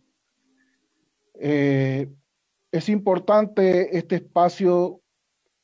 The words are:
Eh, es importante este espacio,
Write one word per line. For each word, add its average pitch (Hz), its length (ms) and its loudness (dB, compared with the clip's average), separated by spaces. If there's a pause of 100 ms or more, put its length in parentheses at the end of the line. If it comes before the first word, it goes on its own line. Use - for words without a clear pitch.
(1400)
Eh, 139 720 -2 (580)
es 165 200 -4
importante 190 1040 0
este 170 200 -4
espacio, 180 840 0 (640)